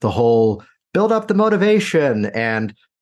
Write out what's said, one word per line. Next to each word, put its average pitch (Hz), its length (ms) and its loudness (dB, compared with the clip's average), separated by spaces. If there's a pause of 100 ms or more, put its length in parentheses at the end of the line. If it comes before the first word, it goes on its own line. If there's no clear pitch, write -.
the 107 100 -2
whole 113 520 2 (300)
build 214 180 0
up 220 160 -2
the 208 60 -2
motivation 185 920 0
and 110 460 -4 (280)